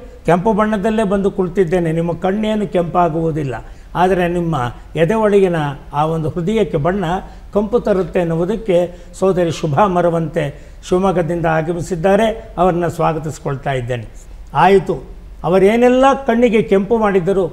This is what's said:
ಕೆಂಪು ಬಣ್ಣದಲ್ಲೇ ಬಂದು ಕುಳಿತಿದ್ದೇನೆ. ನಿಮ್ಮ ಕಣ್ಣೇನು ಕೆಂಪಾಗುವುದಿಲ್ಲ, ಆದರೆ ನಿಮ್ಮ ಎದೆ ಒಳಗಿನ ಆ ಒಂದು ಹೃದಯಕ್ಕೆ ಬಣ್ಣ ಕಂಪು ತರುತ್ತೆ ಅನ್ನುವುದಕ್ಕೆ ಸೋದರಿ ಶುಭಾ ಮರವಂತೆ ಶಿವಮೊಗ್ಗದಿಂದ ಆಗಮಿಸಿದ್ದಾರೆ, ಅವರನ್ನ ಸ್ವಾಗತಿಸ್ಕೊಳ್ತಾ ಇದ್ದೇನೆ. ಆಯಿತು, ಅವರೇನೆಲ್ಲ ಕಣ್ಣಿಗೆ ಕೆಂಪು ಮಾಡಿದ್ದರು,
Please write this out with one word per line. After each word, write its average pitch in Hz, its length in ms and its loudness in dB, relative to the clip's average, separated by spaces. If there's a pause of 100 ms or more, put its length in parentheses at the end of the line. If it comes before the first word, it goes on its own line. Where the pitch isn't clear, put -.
(260)
ಕೆಂಪು 180 280 2
ಬಣ್ಣದಲ್ಲೇ 214 500 0
ಬಂದು 196 280 0
ಕುಳಿತಿದ್ದೇನೆ. 180 600 0
ನಿಮ್ಮ 165 260 0
ಕಣ್ಣೇನು 214 500 -2
ಕೆಂಪಾಗುವುದಿಲ್ಲ, 160 880 -2 (400)
ಆದರೆ 180 320 2
ನಿಮ್ಮ 170 280 -2 (400)
ಎದೆ 165 200 2
ಒಳಗಿನ 196 460 2 (320)
ಆ 147 120 0
ಒಂದು 160 240 -2
ಹೃದಯಕ್ಕೆ 175 480 -2
ಬಣ್ಣ 175 280 -2 (460)
ಕಂಪು 214 280 0
ತರುತ್ತೆ 190 420 0
ಅನ್ನುವುದಕ್ಕೆ 175 560 0 (360)
ಸೋದರಿ 180 380 0
ಶುಭಾ 160 360 0
ಮರವಂತೆ 170 580 0 (380)
ಶಿವಮೊಗ್ಗದಿಂದ 175 680 0
ಆಗಮಿಸಿದ್ದಾರೆ, 175 800 0 (280)
ಅವರನ್ನ 175 320 2
ಸ್ವಾಗತಿಸ್ಕೊಳ್ತಾ 151 840 -4
ಇದ್ದೇನೆ. 120 340 -6 (460)
ಆಯಿತು, 180 440 4 (460)
ಅವರೇನೆಲ್ಲ 233 640 4 (180)
ಕಣ್ಣಿಗೆ 233 400 2
ಕೆಂಪು 202 340 2
ಮಾಡಿದ್ದರು, 196 560 0